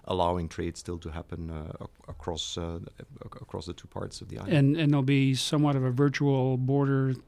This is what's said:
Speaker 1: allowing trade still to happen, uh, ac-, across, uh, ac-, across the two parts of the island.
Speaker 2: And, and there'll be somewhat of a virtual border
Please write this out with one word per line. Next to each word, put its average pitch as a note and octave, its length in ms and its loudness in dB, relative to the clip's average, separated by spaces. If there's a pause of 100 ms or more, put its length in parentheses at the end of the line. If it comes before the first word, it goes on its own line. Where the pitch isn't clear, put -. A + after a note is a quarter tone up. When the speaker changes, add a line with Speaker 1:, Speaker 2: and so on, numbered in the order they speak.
Speaker 1:
allowing F2 420 2
trade E2+ 300 -6
still F2 220 -8
to E2 100 -10
happen, E2 400 -8
uh, D#2+ 220 -8 (100)
ac-, - 80 -12 (180)
across, - 480 -8
uh, E2+ 220 -6 (220)
ac-, - 80 -16 (340)
across - 240 -10
the F2 80 -8
two - 140 -16
parts - 340 -10
of F#2 80 -14
the G#2 80 -10
island. G2 160 -2
Speaker 2:
And, C#3+ 240 6
and D3 140 4
there'll C#3+ 100 4
be C3+ 320 4
somewhat C#3+ 420 2
of C3 80 0
a C3 60 2
virtual C3+ 640 2
border C3+ 600 2 (120)